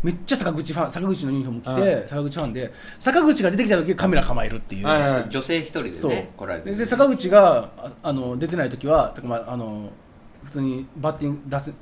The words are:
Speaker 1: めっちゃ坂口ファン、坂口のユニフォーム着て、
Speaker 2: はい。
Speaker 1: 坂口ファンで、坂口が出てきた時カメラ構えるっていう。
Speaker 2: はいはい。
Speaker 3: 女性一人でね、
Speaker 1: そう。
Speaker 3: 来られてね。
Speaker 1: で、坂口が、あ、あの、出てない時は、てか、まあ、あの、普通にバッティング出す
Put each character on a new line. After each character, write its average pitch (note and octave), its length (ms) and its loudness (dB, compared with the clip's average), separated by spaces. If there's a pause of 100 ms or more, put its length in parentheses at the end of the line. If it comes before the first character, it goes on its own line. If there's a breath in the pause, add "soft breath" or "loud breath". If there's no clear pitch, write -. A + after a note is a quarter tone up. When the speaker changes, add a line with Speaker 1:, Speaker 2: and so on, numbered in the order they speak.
Speaker 1:
め E3+ 100 -2
っ F3 40 -6 (100)
ち - 60 -4
ゃ C4+ 60 2
坂 F3+ 160 -2
口 D3+ 200 -6
フ D#3+ 60 -4
ァ D#3 80 0
ン、 A#2+ 40 -8
坂 F3+ 160 -4
口 F#3 180 -2
の C3+ 80 -2
ユ C#3 60 -2
ニ C3+ 40 -4
フ C3 60 -6
ォ A#2+ 40 -6
ー - 20 -6
ム A#2+ 60 -8
着 B2+ 220 -2
て、 F#3+ 120 4
Speaker 2:
は A#2+ 40 -2
い。 G2+ 80 -6
Speaker 1:
坂 C#3+ 160 -4
口 D3 160 -6
フ D#3 60 -4
ァ - 20 -4
ン A2+ 60 -6
で、 B2 200 -8 (260 loud breath)
坂 C4 220 2
口 D4+ 220 4
が F3+ 80 4
出 G3 60 0
て G#3+ 80 2
き G#3 40 0
た G3+ 80 4
時 E3+ 180 0
カ F#3 120 0
メ F3+ 80 4
ラ C#3+ 80 8
構 A#2+ 200 2
え G#2+ 60 0
る A2 80 -2
っ - 40 -4
て - 140 -8
い F#2+ 60 -6
う。 G#2 60 -2
Speaker 2:
は D#3 100 4
い C#3+ 120 4
は C3 100 2
い。 A#2 100 -2
Speaker 3:
女 F3 120 -2
性 E3+ 180 0
一 D3+ 80 -6
人 D3+ 160 -6
で A2+ 80 -6
ね、 - 40 -12
Speaker 1:
そ D#3 140 -2
う。 B2 40 0 (240)
Speaker 3:
来 G2+ 80 -12
ら F#2 100 -4
れ D#2+ 60 -8
て G3 100 -8
ね。 G3+ 60 -4
Speaker 1:
で、 A#3 80 -2
坂 B3+ 220 4
口 A3+ 220 0
が、 F3 480 8
あ、 B2+ 140 -14 (100)
あ D3+ 120 -2
の、 B2+ 240 -4
出 D#3 100 -4
て E3+ 80 -4
な D#3 100 0
い A#2+ 40 -4
時 B2 180 -8
は、 D3 220 4
て - 120 -14
か、 C3 60 -10
ま A#2+ 80 -2
あ、 A2+ 180 -6
あ B2 40 -6
の、 G#2+ 320 -8 (560)
普 C#3 60 -16
通 C#3+ 100 -4
に C3 260 -4 (100)
バ D3+ 140 -2
ッ D3+ 60 -10
テ D3 80 -6
ィ C#3+ 40 -2
ン C#3+ 40 -4
グ D3 120 -10
出 C#3 140 -4
す C#3+ 220 -10